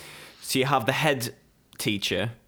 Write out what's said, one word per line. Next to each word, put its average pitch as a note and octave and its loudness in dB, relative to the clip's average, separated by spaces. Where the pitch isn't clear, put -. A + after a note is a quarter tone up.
So - -2
you B2 4
have C3+ 2
the C3 2
head C3+ 0
teacher, G2+ 0